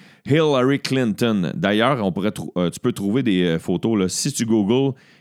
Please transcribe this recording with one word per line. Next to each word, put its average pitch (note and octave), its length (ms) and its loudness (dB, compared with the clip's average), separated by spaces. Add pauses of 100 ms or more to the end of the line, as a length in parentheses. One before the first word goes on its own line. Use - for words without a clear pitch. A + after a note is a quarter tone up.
(280)
Hillary C#3 520 2
Clinton. A2+ 760 0
D'ailleurs, G#2+ 500 0
on F#2+ 60 2
pourrait G2+ 220 -2
trou-, - 220 -10
euh, F2 140 0
tu - 100 -8
peux A#2+ 120 -2
trouver G2+ 320 -2
des, F#2+ 220 2
euh, E2 120 2
photos, F#2+ 400 0
là. F#2 120 2
Si - 220 -4
tu A#2+ 140 -4
googles A2+ 480 2 (280)